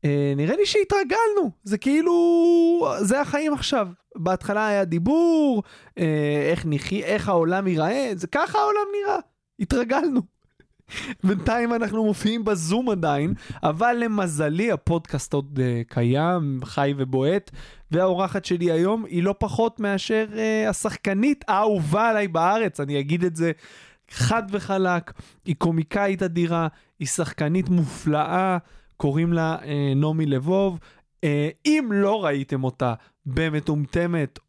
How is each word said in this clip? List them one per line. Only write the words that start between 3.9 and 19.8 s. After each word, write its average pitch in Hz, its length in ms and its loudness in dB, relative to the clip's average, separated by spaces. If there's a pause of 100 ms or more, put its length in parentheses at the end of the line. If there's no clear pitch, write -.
בהתחלה 190 500 -2
היה 202 180 2
דיבור, 269 800 2 (360)
אה, 147 520 0
איך 165 160 -2
נחי-, 160 380 -2
איך 196 240 -2
העולם 180 380 0
ייראה, 190 480 0
זה 180 120 -10
ככה 349 320 0
העולם 415 280 0 (160)
נראה, 403 160 -2 (420)
התרגלנו. 247 600 0 (560)
<laughs> - 480 -12
בינתיים 220 500 0
אנחנו 220 300 -2
מופיעים 214 400 0
בזום 202 460 0
עדיין, 165 440 0 (280)
אבל 202 380 0
למזלי 185 720 -2
הפודקאסט 160 600 -4
עוד, 139 280 -4
אה, 120 260 0
קיים, 139 760 0
חי 143 320 -2
ובועט, 135 540 0 (400)
והאורחת 185 540 0
שלי 175 260 0
היום 190 340 2
היא 170 180 -2
לא 196 160 2
פחות 226 420 -2